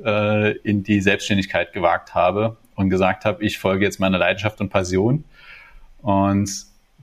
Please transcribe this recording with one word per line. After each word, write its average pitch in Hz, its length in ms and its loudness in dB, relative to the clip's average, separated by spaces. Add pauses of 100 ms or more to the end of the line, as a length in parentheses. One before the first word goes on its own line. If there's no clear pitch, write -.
äh, 107 540 0
in 107 260 -2
die 104 180 2
Selbstständigkeit 98 720 0
gewagt 90 400 0
habe 98 420 0 (200)
und 98 120 0
gesagt 95 380 0
habe, 104 180 -4
ich 104 140 -4
folge 98 260 0
jetzt 98 160 -2
meiner 95 160 0
Leidenschaft 95 440 -2
und 98 100 -6
Passion. 98 540 0 (760)
Und 98 500 2 (520)